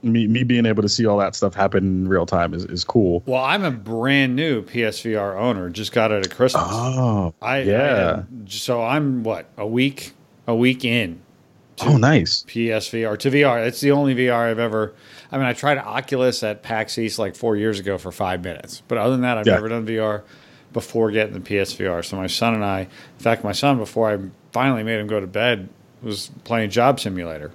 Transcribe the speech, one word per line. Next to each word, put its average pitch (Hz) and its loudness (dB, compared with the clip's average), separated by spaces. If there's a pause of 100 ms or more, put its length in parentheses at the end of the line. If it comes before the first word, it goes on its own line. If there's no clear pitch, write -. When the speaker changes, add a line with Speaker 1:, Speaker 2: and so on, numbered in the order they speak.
Speaker 1:
me, 117 4
me 113 2
being 120 4
able 107 2
to 104 2
see 113 2
all 101 4
that 98 0
stuff 98 0
happen 98 2
in 95 2
real 90 2
time 85 0
is, 87 -6
is 87 -6
cool. 87 2
Speaker 2:
Well, 127 0
I'm 180 2
a 165 0
brand 123 0
new 139 0
P 120 -4
S 107 -2
V 113 -2
R 101 -2
owner. 101 0
Just 101 -8
got 110 4
it 101 0
at - -6
Christmas. 123 2
Speaker 1:
Oh, 113 0
Speaker 2:
I, 127 -2
I 135 -2
Speaker 1:
yeah. 104 2
Speaker 2:
had, 107 -12
so 120 -2
I'm, 131 0
what, 107 -4 (100)
a 104 -6
week, 127 0 (360)
a 117 2
week 127 2
in 117 0 (560)
to - 0
Speaker 1:
Oh, 147 8
nice. 123 4
Speaker 2:
P 117 -2
S 110 -2
V 113 -4
R, 107 -2
to 139 0
V 143 4
R. 120 2
It's 117 -2
the 139 4
only 139 4
V 127 2
R 117 2
I've 113 0
ever, 110 -2 (360)
I - -6
mean, 135 0
I 120 0
tried 139 0
Oculus 127 -2
at 107 -4
pax 110 -4
East, 113 -4
like, 95 -4
four 117 0
years 104 0
ago 98 -4
for 90 -10
five 92 -4
minutes. - -12
But 120 -2
other 113 2
than 131 0
that, 123 0
I've 107 0
Speaker 1:
Yeah. 107 6
Speaker 2:
never 107 0
done 113 -4
V 110 -2
R 104 -2 (480)
before 110 0
getting 107 0
the 98 -10
P 101 -2
S 98 0
V - -6
R. 87 -2
So - -8
my 92 -4
son 113 0
and 107 -2
I, 95 -2
in 92 -10 (300)
fact, - 0
my 104 -4
son, 139 2
before 110 0
I 104 -2 (340)
finally 123 0
made 110 -2
him 104 -8
go 107 0
to 95 -4
bed, 104 0 (320)
was 107 -8 (140)
playing 113 -2
Job 120 4
Simulator. 82 -8